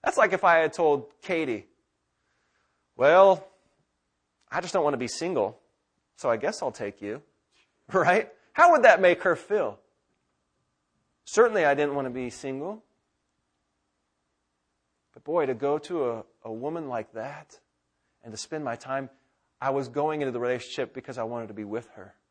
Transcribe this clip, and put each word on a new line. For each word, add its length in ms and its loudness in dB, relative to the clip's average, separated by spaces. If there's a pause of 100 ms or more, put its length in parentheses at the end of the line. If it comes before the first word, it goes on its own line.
That's 140 -2
like 160 2
if 100 -4
I 120 6
had 180 2
told 360 0 (120)
Katie, 440 -4 (1300)
"Well, 540 6 (1000)
I 100 -4
just 140 -12
don't 100 2
want 100 2
to 40 -8
be 100 -6
single, 500 -4 (580)
so 120 -6
I 80 0
guess 240 -6
I'll 120 -6
take 280 -12
you." 260 -10
<laughs> 60 -20 (580)
Right? 400 2 (220)
How 200 8
would 100 4
that 180 10
make 220 4
her 140 2
feel? 420 -4 (1500)
Certainly 400 2
I 100 4
didn't 200 0
want 100 -4
to 60 -6
be 180 -8
single. 560 -10 (2250)
But 100 -20
boy, 220 0
to 80 -2
go 240 -2
to 320 -4
a, 140 -8 (180)
a 100 -12
woman 360 -8
like 240 -8
that 480 -14 (600)
and 100 -18
to 40 -14
spend 280 -10
my 100 -6
time, 340 -10 (520)
I 100 -2
was 180 -4
going 320 -4
into 120 -4
the 80 -6
relationship 520 -4
because 240 -14
I 60 -8
wanted 260 -8
to 60 -16
be 100 -10
with 280 -8
her. 220 -20 (160)